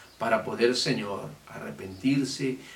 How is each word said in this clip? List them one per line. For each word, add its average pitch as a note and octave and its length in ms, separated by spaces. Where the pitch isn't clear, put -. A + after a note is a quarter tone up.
para A2+ 260
poder, A#2+ 320
Señor, A2 540
arrepentirse, B2 1120